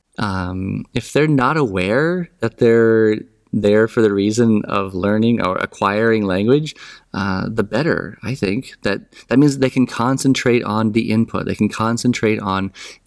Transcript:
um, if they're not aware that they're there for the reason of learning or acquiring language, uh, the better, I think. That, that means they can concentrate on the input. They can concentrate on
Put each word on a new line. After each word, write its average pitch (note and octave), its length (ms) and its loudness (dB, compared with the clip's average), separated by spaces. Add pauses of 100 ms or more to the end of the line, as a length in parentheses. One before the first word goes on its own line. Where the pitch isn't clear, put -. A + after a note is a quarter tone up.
(180)
um, F#2+ 760 -6
if - 180 -8
they're D3 160 2
not C#3+ 300 2
aware C3+ 720 0 (100)
that A#2 200 -4
they're A2+ 580 4 (340)
there G#2 360 4
for A#2 160 0
the G#2 100 4
reason G#2+ 520 2
of G2 280 -4
learning G#2+ 500 0
or F#2 140 -2
acquiring G#2+ 680 0
language, A2 520 0 (400)
uh, G2 340 -4
the G#2+ 140 -2
better, A2+ 580 -4
I A2+ 140 -6
think. G#2 380 -4 (100)
That, - 280 -6 (160)
that B2 120 2
means C#3+ 180 4
they C3 140 0
can B2+ 160 0
concentrate B2 760 0
on G#2+ 280 0
the A2 180 0
input. A2 380 -2
They F#2+ 80 -4
can G#2+ 140 2
concentrate A2+ 680 -2
on G2 320 -4 (360)